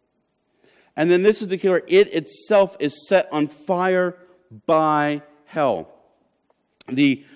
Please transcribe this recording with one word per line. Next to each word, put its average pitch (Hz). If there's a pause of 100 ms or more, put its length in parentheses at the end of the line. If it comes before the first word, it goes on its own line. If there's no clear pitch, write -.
(960)
And 160
then 180
this 214
is 208
the 180
key 190
word, 175
it 196
itself 190
is -
set 185
on 151
fire 180 (480)
by 151 (240)
hell. 120 (920)
The, 135 (100)